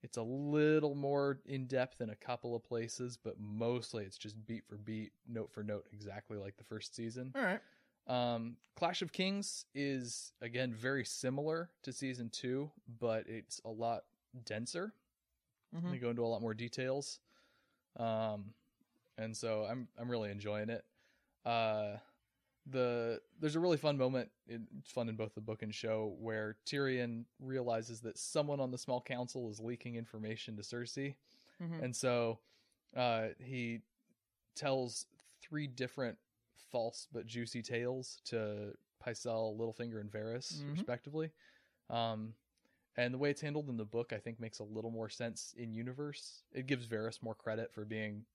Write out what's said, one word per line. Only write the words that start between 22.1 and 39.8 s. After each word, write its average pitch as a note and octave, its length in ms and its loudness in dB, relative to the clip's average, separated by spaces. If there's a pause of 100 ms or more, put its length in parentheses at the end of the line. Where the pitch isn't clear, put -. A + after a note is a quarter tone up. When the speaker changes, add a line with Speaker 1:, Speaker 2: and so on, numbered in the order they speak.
Speaker 1:
the, A#2+ 540 2 (200)
there's D3+ 180 2
a - 20 6
really F3 180 8
fun C#3+ 200 4
moment, B2+ 320 4 (180)
in, A2+ 200 -6 (180)
fun A#2+ 240 0
in A2 80 -2
both A2 180 -2
the G#2+ 60 -6
book A2 220 -4
and G#2+ 120 -4
show, A2 440 0
where A2 360 -2 (100)
Tyrion B2 600 2 (140)
realizes A#2+ 640 0
that A2 160 -6
someone D3 440 2
on B2+ 100 2
the B2+ 60 -4
small B2 240 0
council B2 480 -2
is G#2 100 -8
leaking A2+ 360 -6
information A2 640 -6
to G#2 40 -6
Cersei. B2 540 -4 (460)
Speaker 2:
Mm-hmm. E3 220 -2
Speaker 1:
And B2 120 0
so, A#2+ 440 4 (560)
uh, A#2 320 4 (120)
he A#2+ 400 -2 (760)
tells C3+ 520 0 (340)
three D3+ 260 -2
different B2+ 500 0 (540)
false - 400 0
but A#2 160 -4
juicy A#2 340 -2
tales B2 640 -2
to G#2 480 -2 (320)
Pycelle, A2 520 0
Littlefinger, A2+ 420 -2